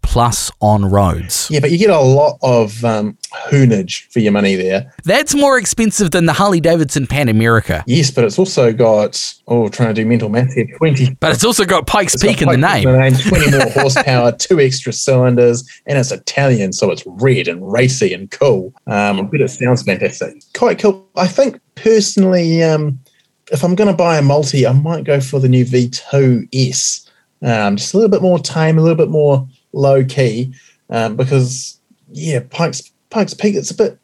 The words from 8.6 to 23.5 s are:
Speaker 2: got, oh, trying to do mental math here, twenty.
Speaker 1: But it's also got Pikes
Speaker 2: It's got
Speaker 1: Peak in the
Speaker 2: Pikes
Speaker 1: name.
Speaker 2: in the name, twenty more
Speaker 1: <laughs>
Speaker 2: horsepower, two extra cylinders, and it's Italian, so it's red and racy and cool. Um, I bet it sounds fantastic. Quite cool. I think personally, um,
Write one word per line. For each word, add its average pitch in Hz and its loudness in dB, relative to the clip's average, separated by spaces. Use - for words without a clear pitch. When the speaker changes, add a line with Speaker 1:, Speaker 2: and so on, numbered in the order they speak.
Speaker 2:
got, 110 2
oh, 117 0
trying 113 -2
to 107 -2
do 110 -2
mental 113 0
math 123 -2
here, 113 0
twenty. 131 0
Speaker 1:
But 156 0
it's 123 -2
also 220 0
got 170 0
Pikes 202 -2
Speaker 2:
It's - -2
got - 2
Speaker 1:
Peak - -2
in 143 2
the 127 2
Speaker 2:
Pikes 147 2
Speaker 1:
name. 131 2
Speaker 2:
in 127 4
the 127 6
name, 131 4
twenty 147 2
more 139 2
Speaker 1:
<laughs> - -8
Speaker 2:
horsepower, 135 2
two 160 0
extra 131 0
cylinders, 123 2
and 139 -2
it's 123 -2
Italian, 107 -2
so 101 -2
it's 82 -6
red 101 -2
and 92 -8
racy 120 0
and 92 -12
cool. 95 0
Um, 101 -2
I - -4
bet 131 -4
it 107 0
sounds 123 -2
fantastic. - -4
Quite 240 0
cool. 196 -2
I 180 0
think 262 -2
personally, 185 2
um, 151 0